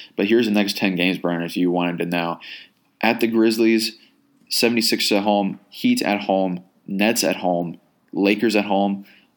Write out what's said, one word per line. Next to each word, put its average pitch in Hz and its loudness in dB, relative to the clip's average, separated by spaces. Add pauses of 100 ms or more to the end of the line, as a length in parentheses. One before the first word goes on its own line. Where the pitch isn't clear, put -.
(160)
But 101 0
here's 113 4
the 107 0
next 101 0
ten 95 0
games, 90 0
Brian, 85 -4
if 82 -8
you 90 2
wanted 87 -2
to 87 -4
know. 85 -4 (600)
At 117 2
the 117 2
Grizzlies, 113 2 (520)
seventy-six 113 0
at 101 2
home, 101 0 (100)
Heat 123 0
at 101 -2
home, 95 0 (240)
Nets 104 0
at 87 0
home, 87 -2 (360)
Lakers 104 2
at 104 0
home, 98 -2 (320)